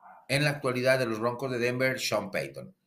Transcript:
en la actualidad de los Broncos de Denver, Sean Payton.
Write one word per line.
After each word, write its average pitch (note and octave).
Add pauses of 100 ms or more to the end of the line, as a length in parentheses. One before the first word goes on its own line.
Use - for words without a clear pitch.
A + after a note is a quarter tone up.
(280)
en C#3+
la D3
actualidad C3
de B2+
los A2
Broncos A#2+
de B2
Denver, B2+
Sean -
Payton. C#2 (120)